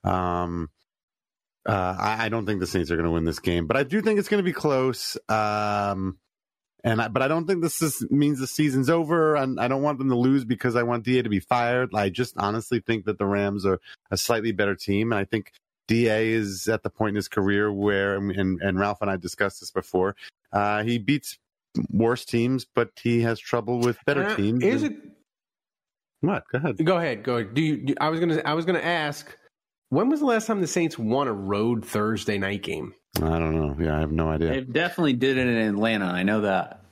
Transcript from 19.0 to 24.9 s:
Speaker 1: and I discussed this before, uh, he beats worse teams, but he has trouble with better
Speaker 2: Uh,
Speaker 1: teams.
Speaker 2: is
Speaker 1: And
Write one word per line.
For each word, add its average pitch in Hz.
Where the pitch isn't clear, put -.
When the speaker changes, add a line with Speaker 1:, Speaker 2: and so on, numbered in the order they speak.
Speaker 1:
and 101
I 95
discussed 90
this -
before, 92
uh, 104
he 120
beats 127
worse 113
teams, 123
but 117
he 120
has 117
trouble 120
with 120
better 143
Speaker 2:
Uh, 208
Speaker 1:
teams. 113
Speaker 2:
is 233
Speaker 1:
And 285